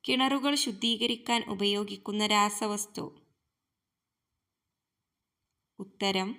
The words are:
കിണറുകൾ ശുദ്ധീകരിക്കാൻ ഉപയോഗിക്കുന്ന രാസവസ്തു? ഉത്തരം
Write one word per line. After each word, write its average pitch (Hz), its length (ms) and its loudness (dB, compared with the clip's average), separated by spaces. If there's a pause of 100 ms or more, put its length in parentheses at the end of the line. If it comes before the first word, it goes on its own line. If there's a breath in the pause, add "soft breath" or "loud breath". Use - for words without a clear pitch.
കിണറുകൾ 262 500 2
ശുദ്ധീകരിക്കാൻ 233 920 0
ഉപയോഗിക്കുന്ന 202 760 -2
രാസവസ്തു? 208 760 0 (2750)
ഉത്തരം 196 500 0 (100)